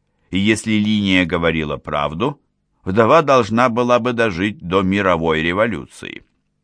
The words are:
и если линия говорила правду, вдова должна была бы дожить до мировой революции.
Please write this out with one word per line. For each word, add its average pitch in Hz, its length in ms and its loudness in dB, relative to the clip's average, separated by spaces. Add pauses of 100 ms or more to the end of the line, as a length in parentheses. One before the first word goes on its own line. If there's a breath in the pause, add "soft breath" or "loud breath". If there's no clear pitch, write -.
(320)
и 92 80 -2
если 107 320 0
линия 104 540 2
говорила 80 520 -2
правду, 78 640 -4 (420)
вдова 113 380 4
должна 123 480 2
была 123 300 0
бы 120 140 -2
дожить 107 460 -2
до 90 220 0
мировой 90 600 0
революции. 87 840 -4 (400)